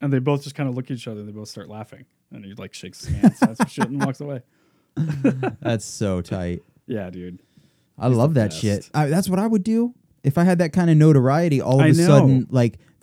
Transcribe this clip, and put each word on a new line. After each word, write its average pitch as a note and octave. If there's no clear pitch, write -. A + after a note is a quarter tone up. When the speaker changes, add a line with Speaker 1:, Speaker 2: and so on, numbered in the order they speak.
Speaker 1:
and C#3+
they C3
both C#3
just C#3
kinda C3+
look B2+
at B2+
each A2+
other, G#2+
and G#2
they G#2
both G#2+
start -
laughing. G#2+
And G#2+
he, G2
like, -
shakes -
his -
hand, -
says A3+
some -
shit, C3
and C#3
walks C3+
away. C#3
<laughs> -
Speaker 2:
That's A#2
so F#2+
tight. F2
Speaker 1:
Yeah, G2
dude. F2+
Speaker 2:
I A#2+
Speaker 1:
He's B2+
Speaker 2:
love D3
Speaker 1:
the C3
Speaker 2:
that G#2
Speaker 1:
best. -
Speaker 2:
shit. G2+
I, D3
that's E3+
what F3+
I G#3+
would A3
do A3+
if C3+
I E3+
had F3+
that E3+
kind F3
of D#3
notoriety. D3
All C3
of D#3
Speaker 1:
I -
Speaker 2:
a D#3
Speaker 1:
know. E3
Speaker 2:
sudden, C3+
like, A#2+